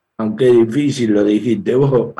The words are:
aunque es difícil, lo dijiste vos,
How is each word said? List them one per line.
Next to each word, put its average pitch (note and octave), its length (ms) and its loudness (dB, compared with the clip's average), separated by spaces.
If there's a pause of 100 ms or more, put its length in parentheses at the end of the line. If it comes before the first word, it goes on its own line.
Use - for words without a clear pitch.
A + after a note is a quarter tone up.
(180)
aunque A2 320 -2
es A#2+ 80 6 (100)
difícil, B2 440 -2
lo G#2 120 2
dijiste G#2+ 520 -2
vos, C3+ 440 0